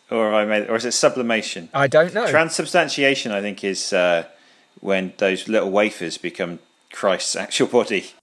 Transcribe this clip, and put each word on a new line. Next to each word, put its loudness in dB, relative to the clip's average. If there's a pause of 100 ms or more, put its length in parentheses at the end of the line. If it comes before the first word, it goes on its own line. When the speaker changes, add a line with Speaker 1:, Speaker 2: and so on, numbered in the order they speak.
(100)
Speaker 1:
Or 2
have 2
I 4
made, 0
or 0
is -2
it -2
sublimation? 0
Speaker 2:
I 2
don't 4
know. -2
Speaker 1:
Transubstantiation, 0
I -2
think, -8
is, -4
uh, 2 (560)
when -2
those -2
little 2
wafers 0
become -8 (340)
Christ's -2
actual -2
body. 0 (120)